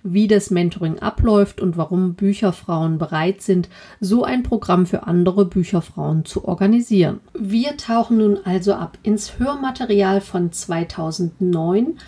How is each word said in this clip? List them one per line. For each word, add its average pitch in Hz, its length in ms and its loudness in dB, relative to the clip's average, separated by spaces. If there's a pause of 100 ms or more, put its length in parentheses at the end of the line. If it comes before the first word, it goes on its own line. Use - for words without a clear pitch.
wie 202 240 2
das 202 240 2
Mentoring 170 480 0
abläuft 208 600 2
und 175 200 -2
warum 180 340 0
Bücherfrauen 175 880 -2
bereit 160 420 -2
sind, 180 300 0 (300)
so 214 220 0
ein 254 200 -2
Programm 185 420 0
für - 220 -4
andere 180 400 2
Bücherfrauen 160 800 -2
zu - 200 -6
organisieren. 202 760 2 (120)
Wir 247 460 -2
tauchen 233 400 0
nun 202 260 4
also 185 300 0
ab - 280 -8
ins - 360 -2
Hörmaterial 240 840 0
von 175 320 -4
zweitausendneun. 170 1400 -2 (120)